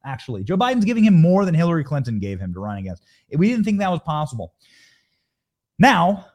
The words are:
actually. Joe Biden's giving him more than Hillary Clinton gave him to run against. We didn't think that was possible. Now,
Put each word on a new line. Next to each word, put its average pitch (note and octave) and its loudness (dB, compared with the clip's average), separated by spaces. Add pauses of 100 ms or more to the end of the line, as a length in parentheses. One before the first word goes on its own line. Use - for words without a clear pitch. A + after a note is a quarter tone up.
actually. B2 -10
Joe F3 -2
Biden's A#3+ 0
giving A3+ 0
him G3+ 6
more F3+ 4
than F3 0
Hillary E3+ 2
Clinton B2+ -4
gave G2 -6
him F#2 -8
to F2+ -12
run G2+ -8
against. F#2+ -12 (320)
We F3+ 2
didn't A#3 -2
think G#3 -2
that F#3+ -2
was E3+ -4
possible. D3 -8 (1300)
Now, G3 2